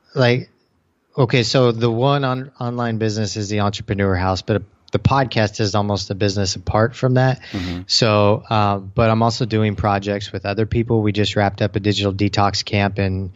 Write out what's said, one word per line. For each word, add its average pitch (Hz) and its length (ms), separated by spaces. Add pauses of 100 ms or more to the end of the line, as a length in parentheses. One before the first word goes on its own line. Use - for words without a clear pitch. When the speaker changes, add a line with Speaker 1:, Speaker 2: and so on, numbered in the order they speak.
(140)
Speaker 1:
like, 123 360 (640)
okay, 131 260
so 123 300
the 113 180
one 139 340
on, 131 360
online 120 380
business 107 400
is 104 100
the 104 120
Entrepreneur 98 540
House, 92 280
but 101 200 (300)
the - 60
podcast 120 640
is 101 140
almost 101 360
a 104 40
business 98 420
apart 110 380
from 127 200
that. 131 260 (120)
Speaker 2:
Mm-hmm. 90 340
Speaker 1:
So, 104 640
uh, 104 300
but 98 280
I'm 110 140
also 117 240
doing 107 300
projects 101 540
with 95 140
other 101 220
people. 117 340
We 104 120
just 101 240
wrapped 98 260
up 104 120
a 104 60
digital 101 320
detox 101 500
camp 101 360
in, 95 380